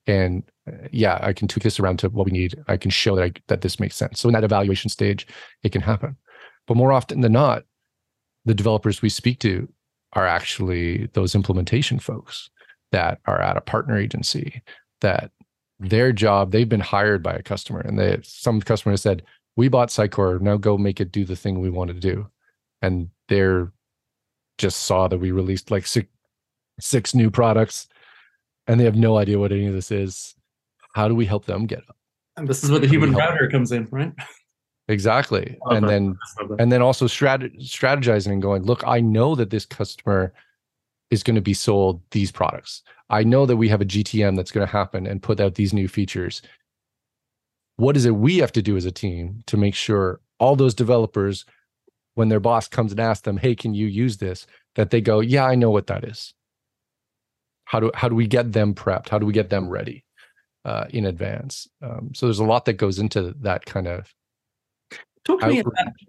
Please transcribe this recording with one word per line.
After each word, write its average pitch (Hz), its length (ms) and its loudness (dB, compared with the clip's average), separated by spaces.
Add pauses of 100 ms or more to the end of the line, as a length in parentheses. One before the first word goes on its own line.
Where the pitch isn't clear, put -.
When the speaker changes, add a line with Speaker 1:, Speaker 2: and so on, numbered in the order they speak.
Speaker 1:
and, 92 360 0 (240)
uh, - 240 -16
yeah, 104 320 0
I 98 100 -2
can 101 160 -4
tweak - 140 -4
this 110 180 0
around 92 200 0
to 95 100 -2
what 101 160 -2
we 95 60 0
need. 90 340 -2
I 95 100 0
can 92 140 -2
show 98 260 2
that 92 80 2
I, 90 80 -2 (140)
that 95 160 0
this 95 180 -4
makes 101 160 -4
sense." - 240 -6
So 120 80 2
in 120 60 4
that 110 100 2
evaluation 101 460 0
stage, 101 360 -2 (360)
it 104 100 -2
can 92 80 -2
happen. 107 360 -4 (500)
But 117 100 2
more 131 160 6
often 131 300 0
than 113 100 6
not, 120 320 4 (800)
the 113 100 2
developers 104 460 0
we 110 80 0
speak 123 320 -2
to 101 280 -2 (460)
are 95 120 2
actually 87 880 -2
those 95 200 0
implementation 95 640 0
folks - 520 -12 (400)
that 85 360 0
are 95 140 0
at - 160 0
a - 60 -2
partner 113 340 -2
agency, 113 640 -6 (400)
that - 300 -2 (480)
their 113 340 2
job, 98 380 2
they've 110 180 2
been 107 120 2
hired 101 420 0
by 87 100 -4
a 87 100 -6
customer, 92 380 -8
and 101 180 -4
they, 95 240 2
some - 380 -2
customer 104 320 0
has 98 80 2
said, 92 220 0 (340)
"We 123 120 4
bought 123 200 4
Sitecore, 95 520 0
now 104 180 2
go 101 180 2
make 101 240 0
it 92 120 -2
do 101 120 -2
the 90 120 -6
thing 92 240 -4
we 92 100 -2
want 87 180 -4
to 87 100 -8
do." 95 300 -4 (540)
And 90 260 -2 (200)
they're 95 440 2 (840)
just 95 220 -2
saw 92 280 2
that 90 100 -2
we 92 140 -2
released, 92 380 -4
like, 98 160 -2
six, - 220 -2 (680)
six - 360 -2
new 113 160 4
products, 110 580 0 (800)
and 117 120 4
they 120 60 6
have 110 120 4
no 113 200 4
idea 104 220 2
what 101 120 0
any 101 160 0
of 98 80 -2
this 92 160 -6
is. 98 440 -6 (600)
How 107 140 2
do 113 60 2
we 113 120 2
help 101 200 -4
them 98 200 -4
get - 220 -8
up? - 80 -20 (400)
Speaker 2:
And 156 100 -8
this 135 160 -4
is 143 80 0
where 151 80 4
the - 80 2
Speaker 1:
How 139 60 6
do 160 80 6
we 151 60 6
Speaker 2:
human 135 120 2
Speaker 1:
help 165 140 2
Speaker 2:
router 151 180 0
comes 123 220 0
in, 117 180 -4
right? 139 220 -6 (760)
Speaker 1:
Exactly. 107 760 0
Speaker 2:
I - 40 -8
love 120 100 4
Speaker 1:
And 104 60 4
Speaker 2:
that. 104 60 2
Speaker 1:
then, 98 280 0 (200)
Speaker 2:
I - 40 -12
love 98 80 -10
that. 107 100 -6
Speaker 1:
and 120 100 4
then 123 120 4
also 127 240 2
strate-, 131 540 0
strategizing 123 720 0
and 98 100 -2
going, 98 200 0
"Look, 120 240 0
I 120 140 2
know 117 360 2
that 110 140 -2
this 107 140 -4
customer - 680 -4 (800)
is 107 120 0
gonna 113 180 2
be 98 140 0
sold 95 560 0
these 101 200 0
products. - 520 -6 (280)
I 110 140 2
know 131 220 6
that 123 100 4
we 110 120 4
have 104 120 4
a 101 60 2
G 101 160 0
T 107 200 0
M 98 140 2
that's 92 140 -4
gonna 101 160 0
happen 95 400 -4
and 101 160 -6
put 107 180 -2
out 98 140 2
these 101 180 0
new 98 160 0
features. 92 540 -6 (1300)
What 135 200 4
is 127 100 4
it 113 100 4
we 151 220 4
have 147 140 2
to 110 100 0
do 101 140 0
as 90 80 -2
a 90 80 -4
team 92 540 -8
to - 100 -2
make 101 180 2
sure 95 460 -2 (180)
all 135 180 4
those 131 180 4
developers, 107 680 0 (720)
when 113 140 2
their 110 120 4
boss 117 280 2
comes 110 240 -2
and 107 80 -6
asks 113 240 0
them, 98 140 -4
'Hey, 120 160 0
can 110 200 -4
you 107 120 -2
use 107 320 -2
this?' 92 280 -8 (280)
that 104 160 0
they 117 100 4
go, 107 200 2
'Yeah, 131 240 2
I 131 100 2
know 120 160 4
what 104 180 2
that 98 160 -6
is.'" - 300 -16 (1300)
How - 160 -2
do, 113 140 0
how 127 140 -2
do 117 60 -2
we 113 120 2
get 120 260 0
them 104 220 2
prepped? - 360 -4
How 107 80 0
do 104 80 0
we 104 60 0
get 104 180 0
them 95 180 -2
ready, 98 360 -10 (600)
uh, 110 260 -6
in 110 160 -4
advance? 98 640 -8 (140)
Um, 117 320 -12
so - 120 -4
there's 110 120 2
a 110 60 0
lot 117 200 2
that 113 100 0
goes 95 240 -2
into 101 420 -2
that 101 260 -4
kind 92 200 -6
of 90 260 -10 (1120)
Speaker 2:
Talk 370 160 0
to - 60 0
me 262 140 2
Speaker 1:
outreach - 200 -4
Speaker 2:
about, - 120 -2 (160)